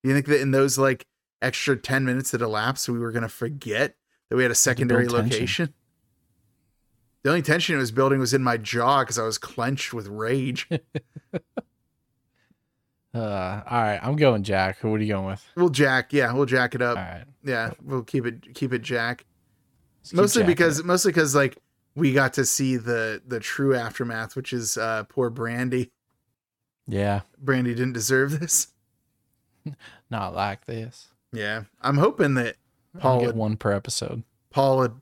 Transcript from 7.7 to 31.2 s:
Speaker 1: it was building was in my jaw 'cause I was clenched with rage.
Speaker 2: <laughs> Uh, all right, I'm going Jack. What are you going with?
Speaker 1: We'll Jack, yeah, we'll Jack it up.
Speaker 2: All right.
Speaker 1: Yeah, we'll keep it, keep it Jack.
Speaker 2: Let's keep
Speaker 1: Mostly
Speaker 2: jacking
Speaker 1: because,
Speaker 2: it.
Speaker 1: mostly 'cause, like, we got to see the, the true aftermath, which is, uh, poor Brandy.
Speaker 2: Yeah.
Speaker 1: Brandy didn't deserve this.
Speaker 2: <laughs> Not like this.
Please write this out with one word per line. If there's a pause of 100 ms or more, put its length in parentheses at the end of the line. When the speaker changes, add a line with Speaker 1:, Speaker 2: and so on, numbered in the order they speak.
Speaker 1:
it
was
building
was
in
my
jaw
'cause
I
was
clenched
with
rage.
Speaker 2:
<laughs> (2250)
Uh,
all
right,
I'm
going
Jack.
What
are
you
going
with? (120)
Speaker 1:
We'll
Jack,
yeah,
we'll
Jack
it
up.
Speaker 2:
All
right. (200)
Speaker 1:
Yeah, (120)
we'll
keep
it,
keep
it
Jack. (760)
Speaker 2:
Let's
keep
Speaker 1:
Mostly
Speaker 2:
jacking
Speaker 1:
because,
Speaker 2:
it.
Speaker 1:
mostly
'cause,
like, (380)
we
got
to
see
the,
the
true
aftermath,
which
is,
uh,
poor
Brandy. (960)
Speaker 2:
Yeah. (180)
Speaker 1:
Brandy
didn't
deserve
this. (1000)
Speaker 2:
<laughs> (360)
Not
like
this. (260)